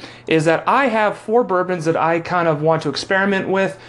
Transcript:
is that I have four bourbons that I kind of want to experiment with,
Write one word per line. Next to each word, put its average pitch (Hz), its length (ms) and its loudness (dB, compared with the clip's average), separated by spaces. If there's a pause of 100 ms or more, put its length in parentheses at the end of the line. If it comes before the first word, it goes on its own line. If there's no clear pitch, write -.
(280)
is 156 160 2
that 165 240 2
I 262 180 2
have 214 320 0
four 233 240 0
bourbons 180 440 -2
that 160 100 2
I 165 240 0
kind 170 260 -2
of 151 160 0
want 160 200 2
to 147 80 -4
experiment 196 580 -2
with, 190 280 0 (120)